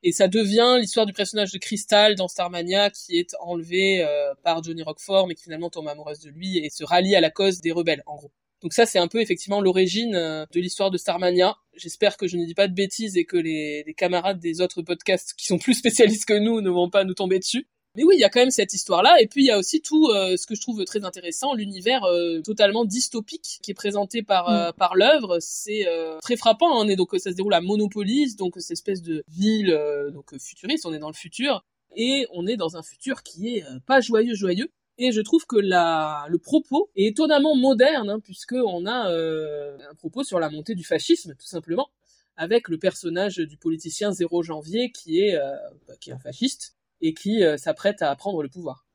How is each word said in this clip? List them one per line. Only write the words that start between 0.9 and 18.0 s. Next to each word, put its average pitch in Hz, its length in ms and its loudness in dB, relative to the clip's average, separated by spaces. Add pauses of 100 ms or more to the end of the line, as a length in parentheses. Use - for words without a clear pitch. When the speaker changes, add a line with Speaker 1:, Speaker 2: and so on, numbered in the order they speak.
Speaker 1:
du 202 80 -8
personnage 202 400 -4
de 190 40 -10
Crystal 208 580 2
dans 190 120 -4
Starmania, 180 640 -2
qui - 300 -6
est 175 200 -6
enlevé, 175 640 0
euh, 147 300 -2 (100)
par 165 180 0
Johnny 165 220 -8
Roquefort, 185 440 0
mais 170 80 -8
qui - 80 -20
finalement 165 260 -10
tombe 160 180 -10
amoureuse 151 320 -12
de 156 100 -20
lui 175 280 -6
et 151 120 -4
se - 140 -12
rallie 180 320 4
à 180 60 6
la 160 80 4
cause 185 320 0
des 170 100 -2
rebelles, 165 340 0
en 151 100 -16
gros. 143 160 -20 (320)
Donc 170 100 -8
ça, 233 120 6
c'est 202 140 0
un 175 80 2
peu 226 140 -2
effectivement 202 400 -2
l'origine, 185 540 2
euh, 156 380 -4
de 175 60 0
l'histoire 180 300 -2
de 185 80 -4
Starmania. 180 580 2 (200)
J'espère - 420 0
que 196 100 -4
je 175 100 -4
ne 170 80 -2
dis 170 80 -10
pas 196 140 4
de 185 60 -4
bêtises 196 440 -2
et 170 80 2
que - 120 -2
les, 151 480 -2
les 156 80 -14
camarades 180 460 -2
des 165 220 -4
autres 180 200 -2
podcasts 180 560 -2
qui - 80 -10
sont 185 120 0
plus 247 160 0
spécialistes 220 520 4
que 208 120 2
nous 220 240 0
ne 190 80 -2
vont 175 200 2
pas 196 140 4
nous 185 100 -2
tomber 185 260 0
dessus. 240 280 -6 (280)
Mais 240 80 -2